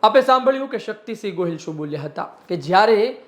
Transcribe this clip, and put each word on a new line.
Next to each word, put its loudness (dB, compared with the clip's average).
આપે 6
સાંભળ્યું 2
કે -8
શક્તિસિંહ -10
ગોહિલ -4
શું -12
બોલ્યા -8
હતા -10
કે -4
જ્યારે 2